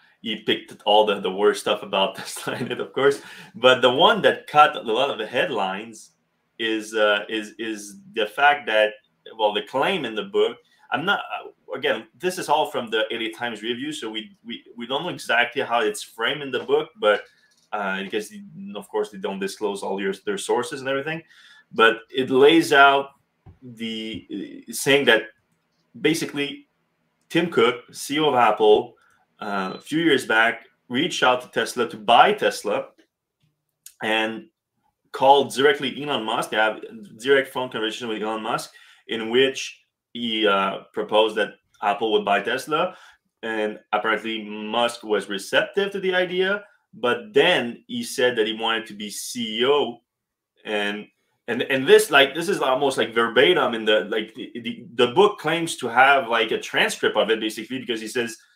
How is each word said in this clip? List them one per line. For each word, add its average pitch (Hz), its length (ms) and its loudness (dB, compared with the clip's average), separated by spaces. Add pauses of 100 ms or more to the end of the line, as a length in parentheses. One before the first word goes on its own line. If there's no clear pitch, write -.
(200)
he 110 220 -8
picked - 420 -6
all 104 220 4
the, 101 140 0
the 95 100 -4
worst 101 300 2
stuff 107 240 -2
about 98 320 -2
<laughs> - 0 -
Tesla - 400 -10
in 123 160 -8
it, 120 80 -6
of - 120 -10
course. 139 300 2 (320)
But 123 280 6
the 127 80 6
one 185 320 4
that - 260 0
caught 151 260 6
a - 80 -10
lot 120 280 -2
of 110 60 -6
the 110 120 -8
headlines 113 800 -6 (480)
is, 110 340 -4
uh, 104 360 2
is, 107 320 -6
is 110 400 -10 (140)
the 107 120 0
fact 143 400 0
that, 107 280 2 (440)
well, 107 140 2
the 104 100 -2
claim 160 420 -4
in 110 120 -8
the 98 80 -4
book, 104 320 0 (340)
I'm 135 140 -4
not, 190 160 -2
uh, - 560 -12
again, 131 320 -4 (100)
this 180 180 -4
is 175 120 -8
all 151 180 2
from 120 240 -6
the 110 220 0
L 117 100 -6
A 110 80 -6
Times 113 320 -8
review, 123 300 -6
so 117 180 -10
we, 107 340 -14
we, 117 200 -14 (120)
we 117 120 -12
don't 143 160 -4
know 175 60 -8
exactly 120 520 0
how 117 160 -2
it's 107 240 -2
framed 139 400 -6
in 135 80 -10
the 117 140 -6
book, 147 240 0 (100)
but, 104 240 2 (480)
uh, 98 320 -6
because, 104 300 -8 (420)
of 98 140 -14
course, 107 220 -4
they 101 80 -18
don't 98 200 -8
disclose 98 460 -6
all 98 160 -6
your, 98 140 -4 (120)
their 101 100 -4
sources 123 440 -4
and 127 80 -8
everything, 147 340 -6 (480)
but 110 300 4 (100)
it 131 180 -4
lays 147 440 6
out 139 380 6 (520)
the, 110 1080 -12
uh, 117 40 -14
saying 139 320 2
that 117 180 6 (800)
basically 143 640 -4 (640)
Tim 170 180 0
Cook, 123 440 2
C - 240 -8
E - 20 0
O 156 120 2
of 131 40 0
Apple, 110 600 4 (420)
uh, 98 380 -6
a - 40 -20
few 156 220 -4
years 135 240 2
back, 113 400 2 (220)
reached 131 340 -2
out 127 200 4
to - 60 -20
Tesla 113 400 -2
to 110 80 -12
buy 120 360 6
Tesla 107 560 -2 (1120)
and 110 440 -4 (640)
called 135 420 4
directly 139 480 0
Elon 131 220 -4
Musk. 120 260 -4
They 117 60 -4
have 110 240 0 (400)
direct 135 320 2
phone 127 180 -6
conversation 113 380 -6
with 107 120 -6
Elon 107 220 -6
Musk 135 300 -6 (340)
in 113 240 -6
which 135 500 0 (320)
he, 113 320 -4
uh, 98 360 0 (120)
proposed 107 440 0
that 101 140 0 (300)
Apple 107 320 -2
would 104 120 0
buy 101 180 0
Tesla. 151 540 -4 (480)
And 107 340 -4 (140)
apparently 107 500 -4
Musk 107 640 -4
was 104 240 -2
receptive 143 640 -2
to 196 80 -8
the 185 160 -2
idea, 185 480 -2 (280)
but 107 400 -4
then 135 540 2
he 120 160 -8
said 123 340 0
that 110 120 0
he 107 60 -6
wanted 110 320 -4
to 104 80 -18
be 104 140 -12
C 113 520 -8
E 123 60 2
O. 131 360 0 (640)
And, 104 420 -4 (420)
and, 120 140 -4
and 131 220 -2
this, 160 280 8
like, 139 200 6
this 165 160 -4
is 160 120 -2
almost, 139 360 2
like, 110 160 -2
verbatim 120 640 4
in 110 100 -6
the, 107 180 4
like, 107 320 -6
the, 110 260 -14
the, 117 340 -12
the 120 140 4
book 156 300 4
claims 160 400 -4
to 123 100 -6
have, 131 400 4
like, 113 240 0
a 107 80 -2
transcript 160 560 -2
of 104 120 2
it, 110 120 2
basically, 110 400 -8
because 110 200 -6
he 110 60 -10
says 117 300 -6 (200)